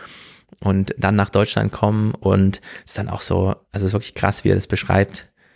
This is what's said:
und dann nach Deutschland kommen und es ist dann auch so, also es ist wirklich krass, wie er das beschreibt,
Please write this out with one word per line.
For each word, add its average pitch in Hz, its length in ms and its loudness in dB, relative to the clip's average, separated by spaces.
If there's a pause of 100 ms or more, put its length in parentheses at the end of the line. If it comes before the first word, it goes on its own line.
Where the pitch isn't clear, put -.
(600)
und 95 380 0
dann 101 180 2
nach 98 140 2
Deutschland 104 400 0
kommen 107 420 0
und 98 480 2 (240)
es - 80 -12
ist - 60 -8
dann 101 120 -6
auch - 100 -6
so, 92 280 0 (240)
also 98 140 -4
es 92 40 0
ist - 20 -4
wirklich - 220 -4
krass, - 280 -2
wie 98 80 2
er 95 60 4
das 101 100 -4
beschreibt, - 680 -2 (240)